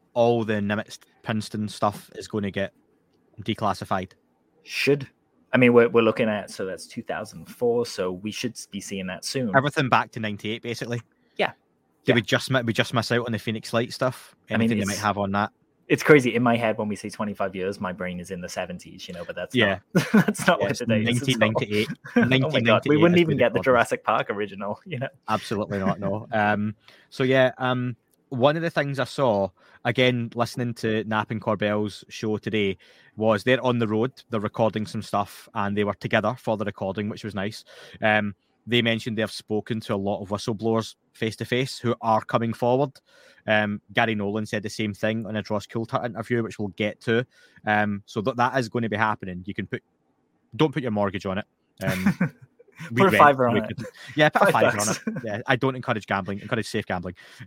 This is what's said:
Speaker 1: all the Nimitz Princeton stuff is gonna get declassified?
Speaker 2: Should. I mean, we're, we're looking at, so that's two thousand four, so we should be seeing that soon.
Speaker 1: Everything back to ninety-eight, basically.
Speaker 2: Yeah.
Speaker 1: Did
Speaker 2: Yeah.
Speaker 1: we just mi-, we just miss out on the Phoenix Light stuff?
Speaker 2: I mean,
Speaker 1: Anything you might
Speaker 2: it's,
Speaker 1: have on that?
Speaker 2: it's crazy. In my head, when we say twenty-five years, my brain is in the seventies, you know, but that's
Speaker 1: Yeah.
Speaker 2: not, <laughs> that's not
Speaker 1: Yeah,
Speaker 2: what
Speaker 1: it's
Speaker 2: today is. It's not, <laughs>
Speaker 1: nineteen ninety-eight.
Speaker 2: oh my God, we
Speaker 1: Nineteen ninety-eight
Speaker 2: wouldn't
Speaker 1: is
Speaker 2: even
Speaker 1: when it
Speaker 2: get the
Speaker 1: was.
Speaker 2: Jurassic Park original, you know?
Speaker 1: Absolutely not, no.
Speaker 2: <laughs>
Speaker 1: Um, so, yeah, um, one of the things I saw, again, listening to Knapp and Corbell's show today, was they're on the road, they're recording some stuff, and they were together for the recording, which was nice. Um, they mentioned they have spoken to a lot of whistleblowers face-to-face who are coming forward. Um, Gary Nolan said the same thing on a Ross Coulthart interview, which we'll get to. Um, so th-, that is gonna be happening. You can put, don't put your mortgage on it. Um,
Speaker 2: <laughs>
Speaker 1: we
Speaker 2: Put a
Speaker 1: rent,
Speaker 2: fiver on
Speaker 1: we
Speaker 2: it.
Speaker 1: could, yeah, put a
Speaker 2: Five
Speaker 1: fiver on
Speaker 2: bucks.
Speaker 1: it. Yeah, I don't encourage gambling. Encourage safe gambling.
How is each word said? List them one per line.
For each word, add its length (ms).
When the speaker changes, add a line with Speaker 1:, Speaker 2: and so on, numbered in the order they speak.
Speaker 1:
all 300
the 100
Nimitz 440
Princeton 460
stuff 460
is 140
gonna 220
get 220
declassified? 720
Speaker 2:
Should. 440
I 60
mean, 160
we're, 140
we're 140
looking 260
at, 220
so 140
that's 220
two 160
thousand 440
four, 380
so 280
we 180
should 280
be 100
seeing 280
that 160
soon. 300
Speaker 1:
Everything 340
back 240
to 80
ninety-eight, 420
basically. 400
Speaker 2:
Yeah. 160
Speaker 1:
Did 80
Speaker 2:
Yeah. 20
Speaker 1:
we 80
just 280
mi-, 120
we 100
just 220
miss 180
out 140
on 60
the 60
Phoenix 340
Light 200
stuff? 420
Speaker 2:
I 60
mean, 80
Speaker 1:
Anything 160
you 80
might 80
Speaker 2:
it's, 80
Speaker 1:
have 160
on 140
that? 180
Speaker 2:
it's 140
crazy. 320
In 80
my 140
head, 220
when 100
we 80
say 140
twenty-five 440
years, 260
my 120
brain 260
is 120
in 100
the 80
seventies, 600
you 40
know, 140
but 100
that's 180
Speaker 1:
Yeah. 260
Speaker 2:
not, 160
<laughs> 40
that's 340
not 120
Speaker 1:
Yeah, 40
Speaker 2:
what 80
Speaker 1:
it's 80
Speaker 2:
today 240
is. 180
It's 160
not, 40
<laughs> 0
Speaker 1:
nineteen 180
ninety-eight. 300
Speaker 2:
oh 80
my 20
God, 60
we 60
Speaker 1:
Nineteen 260
ninety-eight 320
Speaker 2:
wouldn't 220
Speaker 1:
is 20
Speaker 2:
even 80
Speaker 1:
when 80
it 20
Speaker 2:
get 140
the 60
Speaker 1:
was. 60
Speaker 2:
Jurassic 400
Park 260
original, 560
you 140
know? 80
Speaker 1:
Absolutely 520
not, 200
no. 280
Speaker 2:
<laughs> 40
Speaker 1:
Um, 420
so, 140
yeah, 340
um, 360
one 260
of 60
the 80
things 280
I 60
saw, 460
again, 500
listening 400
to 300
Knapp 260
and 120
Corbell's 680
show 300
today, 400
was 280
they're 180
on 160
the 80
road, 260
they're 100
recording 460
some 160
stuff, 500
and 240
they 80
were 80
together 460
for 180
the 80
recording, 460
which 140
was 100
nice. 280
Um, 340
they 140
mentioned 380
they 40
have 100
spoken 480
to 140
a 20
lot 260
of 80
whistleblowers 640
face-to-face 680
who 220
are 240
coming 300
forward. 380
Um, 360
Gary 220
Nolan 320
said 160
the 80
same 240
thing 320
on 100
a 140
Ross 160
Coulthart 400
interview, 360
which 160
we'll 100
get 340
to. 240
Um, 400
so 160
th-, 140
that 220
is 120
gonna 180
be 80
happening. 480
You 80
can 140
put, 160
don't 160
put 100
your 100
mortgage 340
on 120
it. 60
Um, 340
Speaker 2:
<laughs> 760
Speaker 1:
we 100
Speaker 2:
Put 60
a 20
Speaker 1:
rent, 80
Speaker 2:
fiver 300
on 60
Speaker 1:
we 60
Speaker 2:
it. 60
Speaker 1:
could, 180
yeah, 140
put 180
a 40
Speaker 2:
Five 200
Speaker 1:
fiver 80
on 60
Speaker 2:
bucks. 200
Speaker 1:
it. 80
Yeah, 220
I 100
don't 200
encourage 300
gambling. 320
Encourage 300
safe 180
gambling. 300